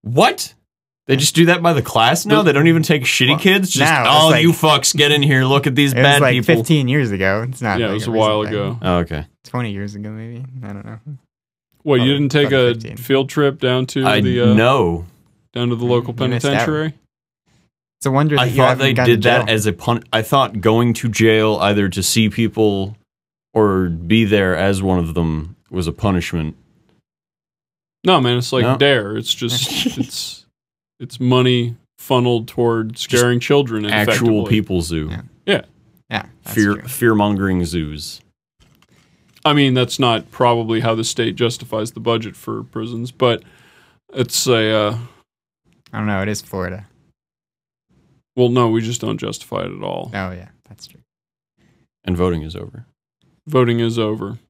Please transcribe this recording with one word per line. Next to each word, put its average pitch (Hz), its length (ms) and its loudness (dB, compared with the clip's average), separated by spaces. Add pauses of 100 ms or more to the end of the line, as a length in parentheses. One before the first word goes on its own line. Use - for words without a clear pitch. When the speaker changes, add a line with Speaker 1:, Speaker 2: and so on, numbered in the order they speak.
Speaker 1:
What? 185 520 0 (520)
They 135 100 2
just 147 180 0
do 165 120 6
that 175 160 4
by 170 100 4
the 135 100 0
class 123 440 2
now? 175 120 4
Speaker 2:
The 208 60 2
Speaker 1:
They 160 80 4
don't 147 160 4
even 165 160 4
take 151 180 0
shitty 127 280 0
Speaker 3:
Well, 147 80 0
Speaker 1:
kids? 190 320 2
Just, - 100 -2
Speaker 3:
now, 147 220 2
it 113 40 2
was 151 180 4
Speaker 1:
"Oh, 160 40 6
Speaker 3:
like - 140 4
Speaker 1:
you 170 100 6
fucks, 151 420 2
get 143 160 2
in 147 120 2
here. 135 220 2
Look 139 220 2
at 135 80 -2
these 139 180 2
Speaker 3:
it 123 40 -2
was 127 80 2
Speaker 1:
bad 143 160 4
Speaker 3:
like 135 140 4
Speaker 1:
people." 123 220 2
Speaker 3:
fifteen 135 300 0
years 127 240 0
ago. 98 380 -2
It's 123 120 -10
not 110 200 -2
Speaker 2:
Yeah, 113 60 -2
it - 20 -2
Speaker 3:
like 98 60 -4
Speaker 2:
was 107 120 -6
Speaker 3:
a 120 40 -4
Speaker 2:
a 113 40 -4
while 107 280 2
Speaker 3:
recent 104 140 -4
thing. 101 160 -4
Speaker 2:
ago. 120 100 -10
Speaker 1:
Oh, 90 160 0
okay. 80 280 -6 (180)
Speaker 3:
Twenty 120 280 -8
years 101 240 -10
ago, 104 140 -12
maybe. 117 340 -14 (180)
I 101 100 -14
don't 101 140 -14
know. 110 140 -16 (800)
Speaker 2:
What, 143 140 2
you 123 40 4
Speaker 3:
Probably, 123 120 2
Speaker 2:
didn't 143 200 0
take 147 180 2
Speaker 3:
probably 127 200 4
Speaker 2:
a 117 40 -2
Speaker 3:
fifteen. 113 240 -12
Speaker 2:
field 135 300 0
trip 143 300 0
down 127 280 0
to 131 200 -2
Speaker 1:
I 107 140 2
Speaker 2:
the, 101 200 0
uh, 110 140 4
Speaker 1:
know. 107 520 2 (460)
Speaker 2:
down 120 180 -2
to 120 40 0
the 117 100 -6
Speaker 3:
Mm, 120 40 -2
Speaker 2:
local 120 280 0
Speaker 3:
you 127 120 -2
missed 120 180 -2
out. 143 40 0
Speaker 2:
penitentiary? 151 440 -2 (1040)
Speaker 3:
It's - 80 -6
a 135 60 0
wonder 143 260 2
Speaker 1:
I - 60 2
Speaker 3:
that 127 80 -2
you 123 60 -2
Speaker 1:
thought 127 100 4
Speaker 3:
haven't 127 180 0
Speaker 1:
they 135 60 2
Speaker 3:
gone 127 140 2
to 120 100 6
Speaker 1:
did 107 80 -2
that 120 220 2
Speaker 3:
jail. 110 100 0
Speaker 1:
as 107 100 -2
a 104 60 0
pun-, - 400 -4
I 110 100 0
thought 113 380 0
going 117 340 2
to 117 140 -4
jail 110 520 2
either 101 280 2
to 92 160 -4
see 110 240 2
people 104 680 0 (560)
or 95 360 2
be 85 360 0
there 98 320 2
as 95 240 0
one 92 200 0
of 82 140 -4
them 80 420 -4 (140)
was 87 180 -6
a 82 40 -6
punishment. 85 640 -4 (1500)
Speaker 2:
No, 180 160 6
man, 123 180 2
it's 120 140 -4
like 127 100 2
Speaker 1:
No? 123 140 2
Speaker 2:
Dare. 110 400 2
It's 113 180 -6
just, - 640 -6
Speaker 3:
<laughs> - 0 -
Speaker 2:
it's, - 480 -10 (520)
it's - 220 -14
money 127 560 2 (220)
funneled 123 500 0
toward 117 460 -2
Speaker 1:
Just - 160 -10
Speaker 2:
scaring 123 300 2
children 123 440 0
and 107 80 -2
Speaker 1:
actual 107 200 2 (340)
Speaker 2:
effectively. 104 40 -4
Speaker 1:
people 98 320 0
zoo. 80 280 -4
Speaker 3:
Yeah. 55 120 -10 (240)
Speaker 2:
Yeah. 196 160 -2 (480)
Speaker 3:
Yeah, - 160 -6 (160)
that's - 120 -14
Speaker 1:
Fear, 104 220 2
Speaker 3:
true. 123 120 -14
Speaker 1:
fear-mongering 101 800 0
zoos. 76 540 -8 (1200)
Speaker 2:
I 151 80 4
mean, 139 220 4
that's 127 240 -2
not 117 320 0
probably 117 500 0
how 113 140 0
the 113 100 -4
state 117 320 -4
justifies 117 560 -4
the 117 80 -16
budget 113 340 -4
for 110 300 -10
prisons, 117 480 -10
but 117 300 0 (720)
it's 123 320 -4
a, 110 240 2
uh, 107 280 -2 (920)
Speaker 3:
I 110 60 -10
don't 107 80 -4
know. 101 160 -2
It 101 60 -4
is 104 120 -6
Florida. 92 460 -12 (1500)
Speaker 2:
Well, 123 120 2
no, 123 220 2
we 113 100 0
just 113 200 -8
don't 110 180 -6
justify - 460 -10
it 50 120 -12
at 95 60 -14
all. 87 320 -10
Speaker 3:
Oh, 95 160 -8
yeah, 90 180 -18 (200)
that's - 180 -20
true. - 140 -20 (1040)
Speaker 1:
And 90 120 -4
voting 87 260 -2
is 80 140 -14
over. - 300 -16 (600)
Speaker 2:
Voting 120 340 2
is 113 180 -2
over. 107 400 -6 (100)